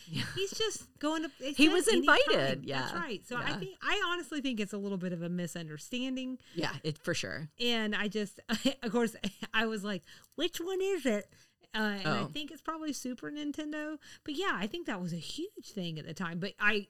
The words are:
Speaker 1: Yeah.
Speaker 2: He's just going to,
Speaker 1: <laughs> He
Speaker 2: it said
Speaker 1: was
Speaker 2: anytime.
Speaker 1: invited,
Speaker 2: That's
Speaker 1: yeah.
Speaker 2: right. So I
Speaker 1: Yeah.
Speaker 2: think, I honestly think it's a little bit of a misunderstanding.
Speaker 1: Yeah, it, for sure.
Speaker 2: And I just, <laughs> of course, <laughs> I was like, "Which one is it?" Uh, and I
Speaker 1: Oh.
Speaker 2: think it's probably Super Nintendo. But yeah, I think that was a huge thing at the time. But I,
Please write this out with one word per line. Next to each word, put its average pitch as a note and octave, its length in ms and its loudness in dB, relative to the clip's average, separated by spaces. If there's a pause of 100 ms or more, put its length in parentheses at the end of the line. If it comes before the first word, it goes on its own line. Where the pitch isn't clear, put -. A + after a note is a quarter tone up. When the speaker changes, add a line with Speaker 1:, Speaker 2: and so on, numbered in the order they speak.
Speaker 1:
Yeah. D#3 160 -2 (120)
Speaker 2:
He's F#4+ 180 -2
just A4 340 -2 (120)
going D#4 240 0
to, D#4 120 -4
Speaker 1:
<laughs> - 40 -20
He B3+ 120 -6
Speaker 2:
it C#4+ 60 -6
said D#4 160 10
Speaker 1:
was F4+ 160 4
Speaker 2:
anytime. E4+ 300 8 (100)
Speaker 1:
invited, C3+ 300 4 (100)
Speaker 2:
That's C3 240 -2
Speaker 1:
yeah. - 60 -2
Speaker 2:
right. C#4+ 280 -4
So B3 100 -6
I A#3+ 140 -2
Speaker 1:
Yeah. D4+ 80 0
Speaker 2:
think, F#4+ 120 -6 (120)
I G4 200 2 (100)
honestly D#4+ 280 -2
think A#3+ 200 0
it's G3 120 -4
a G#3 60 -4
little G3 200 -2
bit F3+ 140 -2
of E3+ 100 -4
a E3+ 60 -2
misunderstanding. F3+ 1120 -4 (160)
Speaker 1:
Yeah, - 180 0 (100)
it, D3+ 160 -2
for F3 160 -2
sure. D3+ 340 -4 (120)
Speaker 2:
And A3+ 340 2
I G3+ 140 0
just, G#3 400 -4
<laughs> B3+ 340 0
of A3+ 100 -2
course, A3+ 220 4 (200)
<laughs> - 200 -8
I A3 120 4
was A3 180 -4
like, G3+ 180 -2 (320)
"Which E4 260 -2
one F#4 220 -2
is F#4+ 240 2
it?" G#3 200 0 (460)
Uh, A3 60 -4
and G3+ 300 0
I - 140 4
Speaker 1:
Oh. - 100 -2
Speaker 2:
think D4 180 -6
it's D#4+ 120 -16
probably D#4 300 -4
Super B3+ 380 -6
Nintendo. D4+ 680 -6 (280)
But D4+ 100 -6
yeah, F4+ 200 0
I F3+ 120 -2
think E4+ 200 -6
that G#3+ 140 -4
was F3+ 120 -4
a F3 40 -4
huge D#4 560 -8
thing E3+ 280 -4
at - 60 -12
the E3 80 -8
time. F3 260 -4
But G3+ 180 -4
I, G#3 320 4